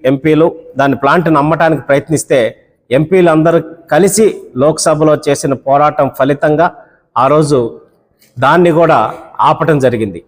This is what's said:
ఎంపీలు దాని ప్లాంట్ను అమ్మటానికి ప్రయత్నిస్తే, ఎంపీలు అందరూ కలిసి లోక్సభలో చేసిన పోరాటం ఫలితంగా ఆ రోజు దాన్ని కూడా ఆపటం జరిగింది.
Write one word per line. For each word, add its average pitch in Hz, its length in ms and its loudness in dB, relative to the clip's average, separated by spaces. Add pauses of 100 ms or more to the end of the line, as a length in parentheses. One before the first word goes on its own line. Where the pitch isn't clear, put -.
ఎంపీలు 151 420 0 (300)
దాని 135 180 0
ప్లాంట్ను 156 440 0
అమ్మటానికి 156 420 0
ప్రయత్నిస్తే, 143 580 -2 (520)
ఎంపీలు 165 380 2
అందరూ 160 300 2 (320)
కలిసి 196 340 2 (320)
లోక్సభలో 156 580 0
చేసిన 147 380 -4
పోరాటం 143 680 0
ఫలితంగా 147 480 0 (500)
ఆ 123 100 2
రోజు 147 320 2 (800)
దాన్ని 165 320 2
కూడా 156 260 2 (420)
ఆపటం 151 400 0
జరిగింది. 110 480 -2